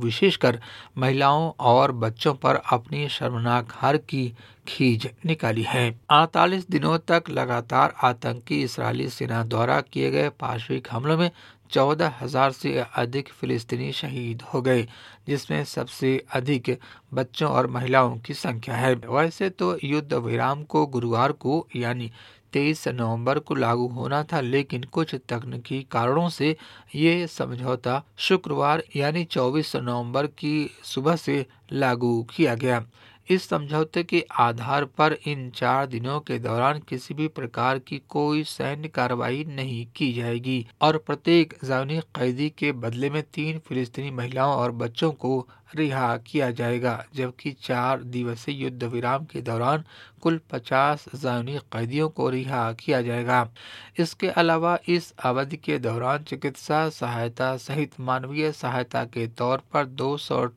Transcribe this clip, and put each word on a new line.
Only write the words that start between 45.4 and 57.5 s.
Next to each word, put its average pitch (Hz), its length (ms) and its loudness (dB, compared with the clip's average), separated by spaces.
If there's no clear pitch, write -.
رہا 131 400 0
کیا 131 320 0
جائے 120 320 0
گا، 120 160 0
جبکہ 131 380 -6
چار 127 360 0
دیوسی 120 380 -4
یدھ 127 200 -6
ورام 123 320 -2
کے 139 160 -10
دوران 123 400 0
کل 165 160 2
پچاس 139 640 0
زمینی 127 440 -2
قیدیوں 127 400 -2
کو 131 220 -2
رہا 127 460 -2
کیا 135 240 0
جائے 120 240 -2
گا۔ 123 180 4
اس 170 180 0
کے 185 200 -2
علاوہ 170 400 4
اس 175 240 0
اودھی 135 340 0
کے 151 200 -2
دوران 127 480 -2
چکتسا 151 640 -2
سہایتا 120 680 -4